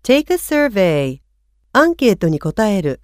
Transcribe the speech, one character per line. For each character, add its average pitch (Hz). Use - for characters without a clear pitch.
Take 285
a 359
survey、 185
ア 247
ン 339
ケ 233
ー -
ト 170
に 156
答 208
え 190
る。 143